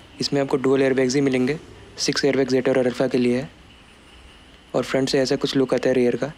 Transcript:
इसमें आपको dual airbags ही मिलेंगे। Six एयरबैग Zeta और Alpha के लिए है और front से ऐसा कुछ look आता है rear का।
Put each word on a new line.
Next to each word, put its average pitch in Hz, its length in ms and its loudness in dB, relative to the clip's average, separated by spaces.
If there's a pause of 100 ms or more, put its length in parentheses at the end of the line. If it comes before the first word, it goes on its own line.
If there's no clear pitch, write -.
(200)
इसमें 143 200 -2
आपको 139 160 0
dual 135 260 2
airbags 131 320 2
ही 143 60 2
मिलेंगे। 131 380 0 (400)
Six - 260 -2
एयरबैग 135 240 2
Zeta 131 200 0
और 127 200 2
Alpha 123 220 -2
के 131 80 0
लिए 123 220 0
है 151 80 -10 (1300)
और 127 100 -2
front 135 240 -2
से 143 120 2
ऐसा 131 160 0
कुछ 135 200 -4
look 131 180 2
आता 127 140 0
है 131 60 2
rear 123 220 2
का। 135 220 -6